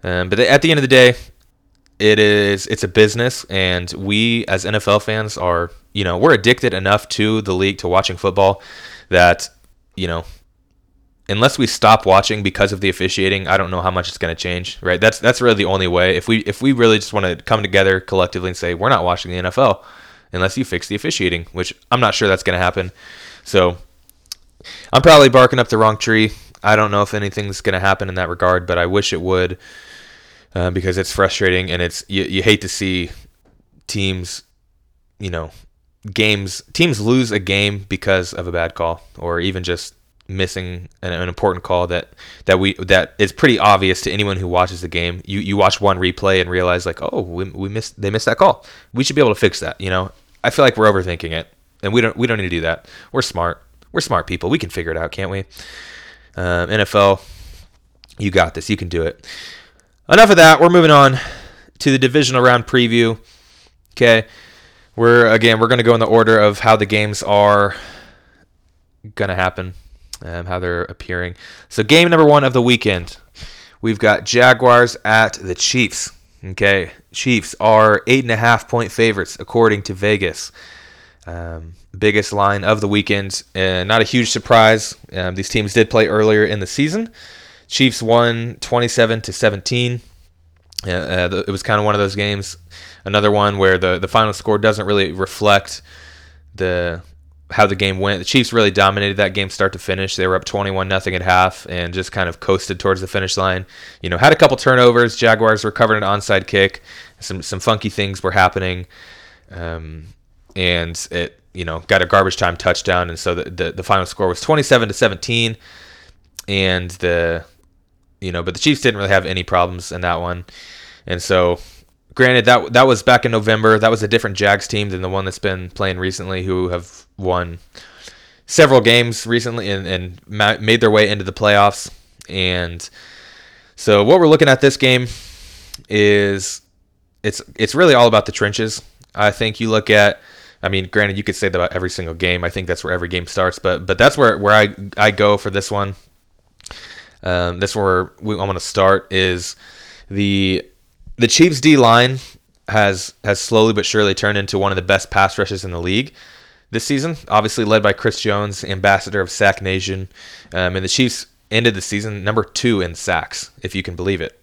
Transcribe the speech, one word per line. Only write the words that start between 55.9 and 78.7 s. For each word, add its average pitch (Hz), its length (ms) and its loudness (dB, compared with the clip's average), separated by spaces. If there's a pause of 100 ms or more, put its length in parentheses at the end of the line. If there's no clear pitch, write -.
Um, 87 340 -4
N 107 100 -2
F 101 140 -4
L, 98 260 4 (960)
you 104 120 -4
got 85 240 0
this. 82 160 -10
You 101 60 0
can 90 120 -10
do 82 140 -4
it. - 240 -8 (840)
Enough 202 220 8
of 190 60 6
that. 160 240 8
We're 170 80 8
moving 170 220 6
on 135 280 6 (640)
to 139 100 0
the 135 80 2
divisional 127 440 2
round 123 240 4
preview. 117 520 2 (760)
Okay. 113 340 4 (680)
We're, 117 380 6
again, 113 260 4
we're 113 100 2
gonna 120 140 2
go 117 120 4
in 113 60 2
the 110 60 2
order 113 320 4
of 104 220 4
how 110 160 4
the 104 100 0
games 107 360 -2
are 104 520 4 (1400)
gonna 98 200 -4
happen, 92 400 -4 (480)
um, 87 240 -12
how 90 120 -6
they're 87 260 -4
appearing. 90 500 -10 (340)
So - 140 -4
game 160 260 4
number 160 160 6
one 147 200 6
of 127 80 0
the 127 100 2
weekend, 110 540 0 (640)
we've 110 180 -4
got 107 260 2
Jaguars 120 800 4
at 110 300 2
the 92 200 -10
Chiefs. - 560 -4 (340)
Okay, 95 460 0 (220)
Chiefs - 480 -2
are 107 460 6
eight 127 180 2
and 117 60 -6
a 110 60 0
half 117 320 0
point 117 240 -2